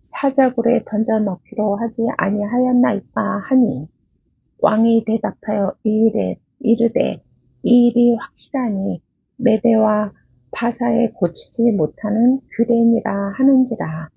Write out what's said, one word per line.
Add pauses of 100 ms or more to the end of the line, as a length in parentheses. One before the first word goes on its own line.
사자굴에
던져
넣기로
하지 (100)
아니하였나이까?"
하니, (720)
왕이
대답하여
이
일에 (200)
이르되, (420)
"이
일이
확실하니 (360)
메대와 (400)
바사에
고치지
못하는 (120)
규례니라."
하는지라.